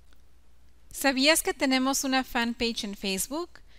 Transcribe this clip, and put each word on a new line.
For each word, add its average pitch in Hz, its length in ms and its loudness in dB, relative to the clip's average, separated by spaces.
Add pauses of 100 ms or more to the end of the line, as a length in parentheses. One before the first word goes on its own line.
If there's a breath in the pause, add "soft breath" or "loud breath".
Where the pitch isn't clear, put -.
(920)
¿Sabías 285 500 4
que 381 120 0
tenemos 262 500 2
una 262 200 0
fanpage 233 600 -2
en 202 120 -8
Facebook? 202 540 -4 (300 soft breath)